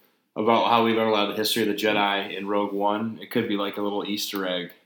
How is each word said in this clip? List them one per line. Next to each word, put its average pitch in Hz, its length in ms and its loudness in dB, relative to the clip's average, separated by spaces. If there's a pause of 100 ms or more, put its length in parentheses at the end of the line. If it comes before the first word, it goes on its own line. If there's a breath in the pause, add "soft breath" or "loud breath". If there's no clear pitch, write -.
(360 soft breath)
about 110 340 2
how 117 140 6
we 113 100 4
learn 110 140 2
a 110 40 4
lot 104 160 2
of - 80 -4
the 107 60 -2
history 107 220 0
of 104 60 0
the 101 40 0
Jedi 101 640 0
in 98 100 -8
Rogue 101 260 0
One. 104 460 -2
It - 120 -14
could 117 160 0
be 104 100 0
like 101 200 -4
a 107 40 -4
little 101 240 -2
Easter 101 420 -4
egg 90 240 -4 (140)